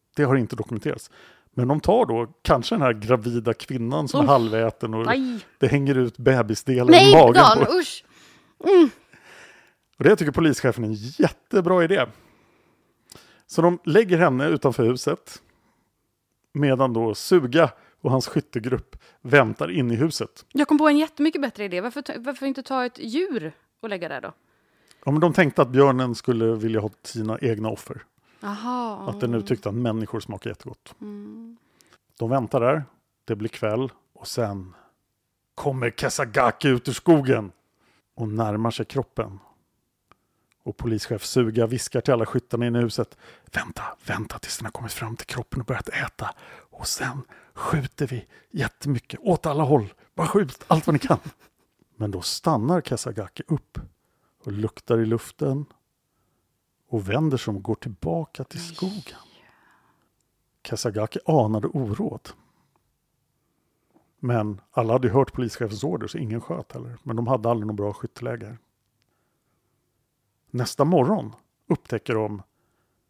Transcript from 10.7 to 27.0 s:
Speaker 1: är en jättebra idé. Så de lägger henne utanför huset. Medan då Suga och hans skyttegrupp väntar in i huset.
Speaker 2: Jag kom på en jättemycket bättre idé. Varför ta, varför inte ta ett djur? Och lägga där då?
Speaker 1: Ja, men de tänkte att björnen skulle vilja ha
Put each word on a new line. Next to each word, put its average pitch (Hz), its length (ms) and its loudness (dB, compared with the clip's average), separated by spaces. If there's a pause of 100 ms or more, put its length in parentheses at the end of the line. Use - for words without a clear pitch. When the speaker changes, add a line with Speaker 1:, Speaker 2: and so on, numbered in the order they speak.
Speaker 1:
är 107 40 -2
en 110 60 -4
jättebra 170 920 0
idé. 165 220 2 (1400)
Så - 140 -2
de 175 220 4
lägger 180 340 4
henne 147 300 2
utanför 139 360 0
huset. 127 580 -2 (1120)
Medan 131 400 2
då 113 220 0
Suga 147 540 4 (320)
och 123 100 0
hans 127 160 0
skyttegrupp 123 680 -4 (260)
väntar 135 500 2
in 131 200 0
i 117 40 0
huset. 131 560 -4
Speaker 2:
Jag 285 160 0
kom 302 100 4
på 311 100 4
en 294 100 4
jättemycket 311 440 -2
bättre 214 240 -6
idé. 180 160 -6
Varför 240 200 -8
ta, - 160 -10
varför 254 280 -10
inte 269 180 -6
ta 254 220 -4
ett 240 140 -10
djur? 226 540 -6 (260)
Och 220 100 -10
lägga 175 200 -8
där 139 120 -10
då? - 100 -12 (760)
Speaker 1:
Ja, 135 60 0
men 151 100 2
de 170 120 4
tänkte 160 280 4
att 120 80 2
björnen 127 460 4
skulle 113 400 0
vilja 110 240 -2
ha 104 100 -2 (140)